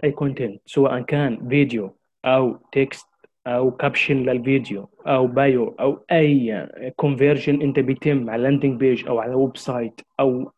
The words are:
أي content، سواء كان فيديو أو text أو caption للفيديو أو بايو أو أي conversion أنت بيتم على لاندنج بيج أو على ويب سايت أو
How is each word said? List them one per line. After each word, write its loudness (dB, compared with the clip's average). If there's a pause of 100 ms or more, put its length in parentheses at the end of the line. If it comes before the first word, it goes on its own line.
أي 2
content، -4
سواء 2
كان -2
فيديو 0 (280)
أو 2 (160)
text -2 (400)
أو 0
caption 0
للفيديو -2 (180)
أو 2
بايو 2
أو -2
أي 2 (280)
conversion 2
أنت 0
بيتم 0
على -2
لاندنج 2
بيج 2
أو 0
على -4
ويب 0
سايت -6 (180)
أو 0